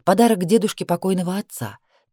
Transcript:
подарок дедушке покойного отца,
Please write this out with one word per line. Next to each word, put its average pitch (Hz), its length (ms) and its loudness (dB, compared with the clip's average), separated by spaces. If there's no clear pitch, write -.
подарок 220 400 4
дедушке 202 400 0
покойного 180 520 -4
отца, 107 400 -12